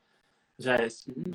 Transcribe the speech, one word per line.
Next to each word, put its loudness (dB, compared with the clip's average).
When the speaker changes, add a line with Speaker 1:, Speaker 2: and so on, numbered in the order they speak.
Speaker 1:
O -16
sea, 4
es 0
Speaker 2:
Ujú. -6